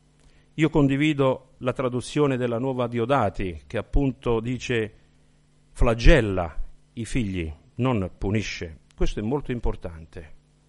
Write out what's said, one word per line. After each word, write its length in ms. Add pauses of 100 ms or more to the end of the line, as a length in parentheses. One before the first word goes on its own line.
(580)
Io 120
condivido 880
la 160
traduzione 640
della 200
Nuova 300
Diodati, 800
che 100
appunto 640
dice, 540 (800)
"Flagella 920 (300)
i 100
figli, 480 (220)
non 420
punisce". 600 (160)
Questo 260
è 20
molto 300
importante. 840 (340)